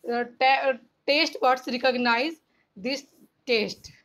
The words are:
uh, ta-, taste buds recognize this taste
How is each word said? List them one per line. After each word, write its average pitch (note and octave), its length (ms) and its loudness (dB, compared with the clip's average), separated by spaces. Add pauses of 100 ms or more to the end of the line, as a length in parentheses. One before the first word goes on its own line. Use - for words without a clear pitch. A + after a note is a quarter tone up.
uh, A#3+ 140 -2 (180)
ta-, C4 380 2 (280)
taste D4+ 340 0
buds C4 260 2
recognize B3 760 0 (380)
this C4+ 260 -6 (400)
taste G#3+ 460 -2 (140)